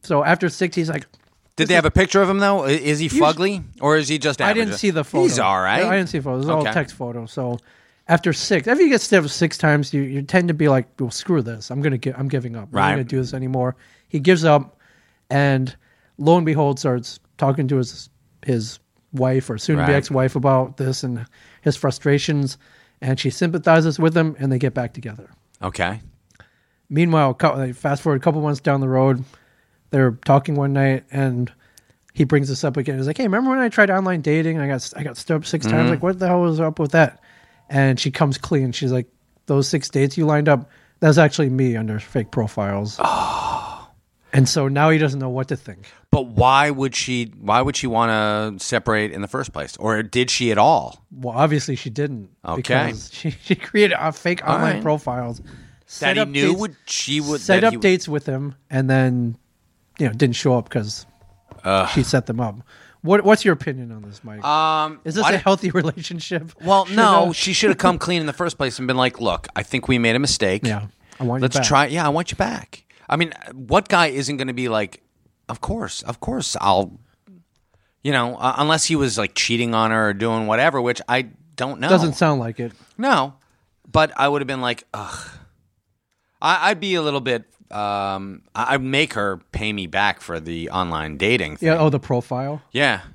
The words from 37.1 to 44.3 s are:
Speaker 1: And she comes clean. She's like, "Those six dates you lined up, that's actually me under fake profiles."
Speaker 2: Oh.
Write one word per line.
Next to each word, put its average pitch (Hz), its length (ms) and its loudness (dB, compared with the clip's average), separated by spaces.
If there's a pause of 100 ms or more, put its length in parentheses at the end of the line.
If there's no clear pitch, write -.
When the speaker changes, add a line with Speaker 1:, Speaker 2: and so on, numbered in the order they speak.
Speaker 1:
And 135 300 2
she 139 120 -2
comes 139 280 0
clean. 135 340 -2
She's 127 200 -2
like, 127 160 -2 (380)
"Those 139 220 2
six 143 220 -4
dates 135 260 0
you 160 100 0
lined 151 220 2
up, 147 220 2 (300)
that's 156 180 6
actually 147 320 4
me 127 260 2
under 107 220 -4
fake 107 320 -4
profiles." 101 720 -4
Speaker 2:
Oh. - 880 -4 (440)